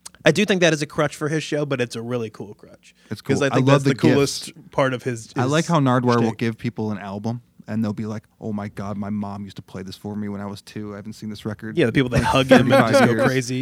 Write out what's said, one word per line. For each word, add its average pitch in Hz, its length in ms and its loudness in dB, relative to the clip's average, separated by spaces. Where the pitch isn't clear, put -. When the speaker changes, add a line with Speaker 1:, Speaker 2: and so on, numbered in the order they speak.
Speaker 1:
I 165 80 6
do 190 140 2
think 190 160 0
that 165 100 4
is 151 100 -2
a 151 40 -6
crutch 147 320 -4
for 151 100 -4
his 151 160 -4
show, 147 220 -4
but 135 160 -2
it's 120 160 -6
a 113 40 -8
really 117 280 -6
cool 104 240 -16
crutch. - 420 -20
Speaker 2:
It's 107 120 -10
Speaker 1:
'Cause 135 180 0
Speaker 2:
cool. 139 40 0
Speaker 1:
I 143 40 4
Speaker 2:
I - 80 -2
Speaker 1:
think 131 120 2
Speaker 2:
love 139 160 6
Speaker 1:
that's - 0 -
Speaker 2:
the 135 60 2
Speaker 1:
the 131 60 4
coolest 139 320 0
Speaker 2:
gifts. - 140 -16
Speaker 1:
part 135 220 0
of 120 100 -6
his, 117 320 -8
Speaker 2:
I - 80 0
like 147 220 2
Speaker 1:
his - 40 -4
Speaker 2:
how 170 120 4
Nardwuar 123 400 4
will 117 80 2
Speaker 1:
shtick. 110 80 -4
Speaker 2:
give 113 200 -2
people 110 340 -6
an 101 80 -6
album, 104 420 -6
and 107 160 -4
they'll 104 80 -2
be 107 140 -8
like, 107 180 -8
"Oh 107 140 -8
my 101 160 -6
God, 101 280 -8
my 101 120 -6
mom 101 340 -6
used 98 140 -16
to - 40 -14
play 95 220 -14
this 95 140 -14
for 104 180 -10
me 104 140 -8
when 101 100 -8
I 101 60 -10
was 101 160 -12
two. 104 320 -12
I - 20 -12
haven't 104 180 -14
seen 107 160 -14
this 104 160 -12
record 110 320 -8
Speaker 1:
Yeah, 147 100 4
the 113 40 0
people 127 180 0
that 120 100 0
Speaker 2:
in - 40 2
Speaker 1:
hug 135 240 2
him 240 140 8
and 127 80 0
Speaker 2:
thirty-five 127 240 4
Speaker 1:
just 269 100 6
go 120 80 6
Speaker 2:
years." 113 140 2
Speaker 1:
crazy. 127 360 0